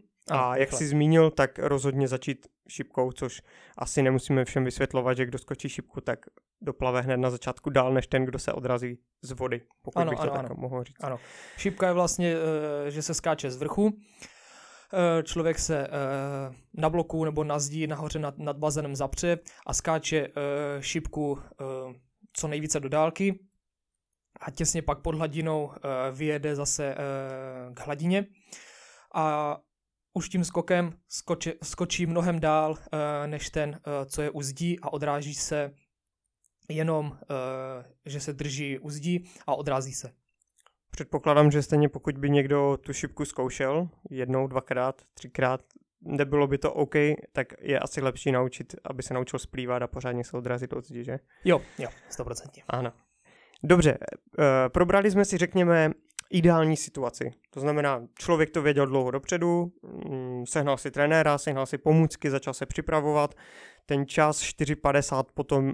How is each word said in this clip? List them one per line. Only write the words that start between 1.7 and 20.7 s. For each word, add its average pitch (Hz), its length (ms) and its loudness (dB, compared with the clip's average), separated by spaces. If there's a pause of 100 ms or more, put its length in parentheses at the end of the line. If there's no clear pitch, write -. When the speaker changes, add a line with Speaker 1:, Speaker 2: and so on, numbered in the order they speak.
Speaker 1:
začít 131 380 -6 (220)
šipkou, 127 440 -4
což - 300 -8 (360)
asi 135 240 0
nemusíme 131 420 4
všem 131 200 0
vysvětlovat, 127 520 0
že 127 100 0
kdo 123 120 -6
skočí - 300 -8
šipku, - 320 -10
tak - 180 -4 (420)
doplave 127 400 0
hned 131 160 0
na 127 140 0
začátku 127 400 -6
dál, 131 240 4
než 127 120 2
ten, 131 180 2
kdo 127 140 -4
se - 140 -2
odrazí 123 460 -2 (240)
z 127 100 -12
vody, 127 280 -4 (220)
pokud 170 180 -2
Speaker 2:
Ano, 165 100 0
Speaker 1:
bych 147 80 -2
to 156 40 -4
Speaker 2:
ano, 160 100 -2 (100)
Speaker 1:
tak - 80 -8
Speaker 2:
ano. - 80 -10
Speaker 1:
mohl 127 260 -6
říct. - 200 -18
Speaker 2:
Ano. 131 140 -6 (380)
Šipka 190 300 0
je 180 60 4
vlastně, 175 420 2 (520)
eh, 147 40 -4
že 147 120 -6
se 165 120 -4
skáče 156 360 -2
z 127 60 -8
vrchu. 196 360 2 (1000)
Eh, 170 280 4
člověk 160 360 0
se, 147 280 -2
eh, - 40 -12 (840)
na 156 160 2
bloku 165 340 0
nebo 151 200 -2
na 147 140 0
zdi 151 280 -4
nahoře 156 320 -6
nad, 143 200 -6
nad 147 180 -4
bazénem 143 400 -2
zapře 165 420 -2 (280)
a - 80 -4
skáče, 156 540 -2
eh, 143 540 -4